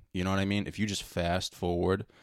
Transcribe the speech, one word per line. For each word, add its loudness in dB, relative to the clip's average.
you -2
know 2
what 2
I 2
mean? 0
If -10
you 2
just -4
fast -2
forward. 2